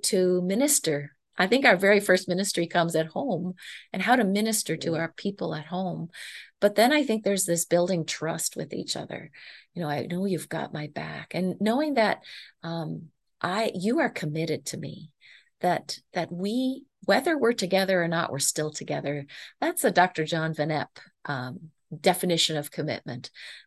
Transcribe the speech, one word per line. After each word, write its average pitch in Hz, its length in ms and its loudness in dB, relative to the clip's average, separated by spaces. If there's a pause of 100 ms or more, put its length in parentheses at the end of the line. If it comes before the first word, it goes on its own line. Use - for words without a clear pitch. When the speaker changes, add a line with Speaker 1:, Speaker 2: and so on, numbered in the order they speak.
Speaker 1:
to 180 380 4
minister. 185 680 0 (260)
I 185 100 4
think 262 180 2
our 208 120 8
very 196 220 6
first 190 280 4
ministry 180 380 0
comes 170 300 2
at 160 120 2
home, 180 460 -4 (400)
and 190 80 -4
how 220 140 6
to 247 80 4
minister 202 540 0
to 170 160 -2
Speaker 2:
Yeah. 156 60 0
Speaker 1:
our 165 160 -4
people 180 380 -4
at 156 140 -8
home. 170 420 -6 (500)
But 208 160 4
then 233 160 6
I 302 120 4
think 220 200 -2
there's 202 220 2
this 170 200 0
building 175 400 2
trust 165 500 -6
with - 180 -8
each - 220 -6
other. - 340 -10 (460)
You 175 80 -6
know, 147 60 -4
"I 147 180 -4
know 180 180 -4
you've 185 240 -2
got 147 240 -6
my 151 140 -8
back," 151 480 -10
and 180 260 -2
knowing 262 340 0
that, 214 280 2 (400)
um, 165 460 -6 (320)
I, 208 340 0
you 214 240 0
are 262 100 2
committed 160 580 -4
to - 100 -8
me, 156 340 -12 (480)
that, - 400 0 (140)
that 170 180 -4
we, 240 540 -2 (180)
whether 285 340 4
we're 240 160 4
together 190 480 2
or 165 60 0
not, 170 240 0
we're 139 80 -4
still 151 320 -2
together. 143 560 -6 (340)
That's 330 220 -2
a 226 80 4
Doctor 175 320 4
John 160 300 -2
Van 156 160 -2
Epp, 151 180 -2 (380)
um, 131 460 -6 (300)
definition 175 560 2
of 147 140 -6
commitment. 143 580 -6 (380)